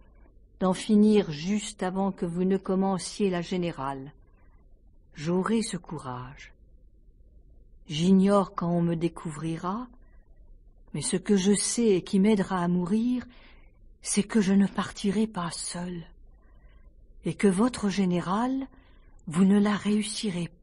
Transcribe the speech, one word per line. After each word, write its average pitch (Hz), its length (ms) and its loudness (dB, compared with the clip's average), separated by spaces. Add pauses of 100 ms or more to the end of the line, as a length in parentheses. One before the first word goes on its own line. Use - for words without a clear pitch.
(600)
d'en 185 120 2
finir 208 580 4
juste 180 520 -4
avant 190 300 -2
que 196 120 -6
vous 175 200 -2
ne 190 120 2
commenciez 190 720 -2
la 175 140 -2
générale. 143 720 -6 (1000)
J'aurai 185 480 -2
ce - 140 -8
courage. 131 760 -12 (1300)
J'ignore 190 640 4
quand 170 160 -4
on 175 100 0
me 170 140 0
découvrira, 165 920 -6 (1080)
mais 147 80 -6
ce - 140 -2
que 202 200 2
je 190 160 4
sais 226 360 0
et 180 140 4
qui - 180 0
m'aidera 190 420 2
à 175 60 0
mourir, 220 580 0 (720)
c'est - 220 -2
que - 180 0
je 196 140 4
ne 196 140 4
partirai 202 580 -4
pas 175 240 -6
seule, 175 540 -10 (1200)
et 165 100 -4
que - 140 2
votre 208 420 0
général, 196 800 -2 (580)
vous 170 180 2
ne 202 140 6
la 208 160 4
réussirez 202 760 -2 (120)